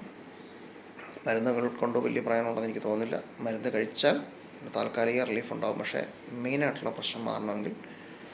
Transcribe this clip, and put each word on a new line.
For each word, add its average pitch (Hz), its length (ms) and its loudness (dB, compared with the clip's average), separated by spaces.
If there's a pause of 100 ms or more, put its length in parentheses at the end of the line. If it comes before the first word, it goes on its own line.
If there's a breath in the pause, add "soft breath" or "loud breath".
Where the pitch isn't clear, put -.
(1300)
മരുന്നുകൾ 120 420 4
കൊണ്ട് 120 300 2
വലിയ 120 220 4
പ്രയോജനമുണ്ടെന്ന് 117 480 2
എനിക്ക് 110 180 -2
തോന്നുന്നില്ല. 110 360 2 (180)
മരുന്ന് 113 320 -2
കഴിച്ചാൽ 113 500 4 (540)
താൽക്കാലിക 117 460 4
റിലീഫ് 117 300 0
ഉണ്ടാകും. 107 260 0
പക്ഷേ - 280 0 (220)
മെയിനായിട്ടുള്ള 127 640 0
പ്രശ്നം 113 340 -4
മാറണമെങ്കിൽ 107 520 0 (580 loud breath)